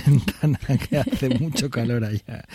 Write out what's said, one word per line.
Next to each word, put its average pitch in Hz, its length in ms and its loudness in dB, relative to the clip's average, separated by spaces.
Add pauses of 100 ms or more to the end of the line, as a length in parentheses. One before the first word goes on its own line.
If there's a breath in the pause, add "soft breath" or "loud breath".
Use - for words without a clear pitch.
<laughs> - 40 0
ventana, 143 540 2 (300)
que 147 100 2
hace 139 380 0
mucho 147 320 -2
calor 117 360 -2
allá. 107 500 -6